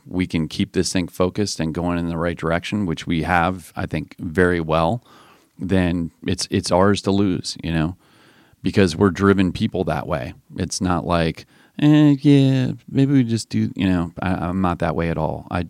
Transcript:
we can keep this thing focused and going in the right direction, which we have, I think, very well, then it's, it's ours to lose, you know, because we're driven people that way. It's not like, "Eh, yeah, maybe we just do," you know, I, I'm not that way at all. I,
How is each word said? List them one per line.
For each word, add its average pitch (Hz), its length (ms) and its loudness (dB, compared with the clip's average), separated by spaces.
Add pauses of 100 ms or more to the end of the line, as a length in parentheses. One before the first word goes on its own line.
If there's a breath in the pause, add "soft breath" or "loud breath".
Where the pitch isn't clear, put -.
we 90 200 -4
can - 220 -2
keep - 240 -4
this 92 200 -2
thing 87 160 -2
focused 92 520 -2
and 80 140 -4
going 87 240 -2
in 85 100 -4
the 82 80 -6
right 85 220 -4
direction, 85 480 -4
which 80 200 -6
we 82 160 -2
have, 87 540 -2
I 95 100 -6
think, - 320 -8
very 90 420 0
well, 82 440 0 (540 soft breath)
then 90 520 0 (160)
it's, - 240 -4
it's 95 220 -2
ours 95 300 4
to 98 80 -2
lose, 98 520 -2
you 82 100 -4
know, 80 240 0 (640 soft breath)
because 92 340 2
we're 101 140 4
driven 95 420 2
people 92 320 -2
that 78 220 -4
way. 67 280 -6 (220)
It's - 240 -6
not 87 260 -2
like, 82 400 0 (320 soft breath)
"Eh, 151 420 6
yeah, 135 520 4 (180)
maybe 139 220 2
we 135 120 6
just 113 240 -2
do," 110 280 -2
you 95 120 0
know, 85 320 0
I, 92 120 -2
I'm 87 280 -4
not 90 200 0
that 82 160 -2
way 85 140 -2
at 80 80 -4
all. 78 320 -4
I, 87 180 -4